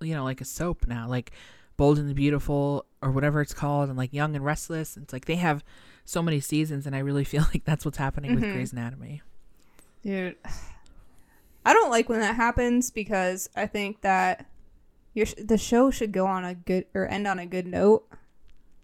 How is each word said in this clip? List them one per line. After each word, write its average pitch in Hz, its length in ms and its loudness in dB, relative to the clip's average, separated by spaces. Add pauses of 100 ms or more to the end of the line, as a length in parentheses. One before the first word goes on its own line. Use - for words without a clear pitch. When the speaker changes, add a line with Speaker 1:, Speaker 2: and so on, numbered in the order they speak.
Speaker 1:
you 160 120 -2
know, 139 100 -4
like 131 180 -4
a - 20 -8
soap - 420 -2
now, 117 220 -4
like, 123 240 -4 (460)
Bold 147 200 6
and 143 120 -2
the 139 40 -4
Beautiful 143 680 0 (180)
or 135 80 0
whatever 147 300 2
it's - 140 -4
called, 143 340 0
and, 131 80 -6
like, 127 160 -4
Young 151 240 -2
and 139 80 -4
Restless. 156 540 -4
It's - 160 -14
like 127 120 -10
they 165 100 0
have 160 260 0 (420)
so - 180 -4
many 156 180 2
seasons, 151 460 -2
and 135 100 -4
I - 20 -2
really 139 260 0
feel 143 180 2
<laughs> - 120 4
like - 100 -4
that's 156 220 0
what's 143 120 -4
happening 139 360 -2
with 226 100 2
Speaker 2:
Mm-hmm. 202 100 -2
Speaker 1:
Grey's 127 180 -4
Anatomy. 123 500 -10 (800)
Speaker 2:
Dude, 190 340 -4 (1300)
I 269 80 8
don't 415 160 8
like 233 180 4
when 226 120 0
that 220 160 0
happens 240 540 2
because 190 640 -2
I 208 120 -2
think 208 340 -6
that 185 460 2 (680)
your 220 120 2
sh-, - 100 -8
the 214 220 2
show 247 320 4
should 220 220 -2
go 190 140 0
on 185 180 -2
a 180 100 -8
good, 185 400 -2
or 190 120 -2
end 202 200 -4
on 190 120 -2
a 175 80 -8
good 180 200 -4
note. 185 420 4 (760)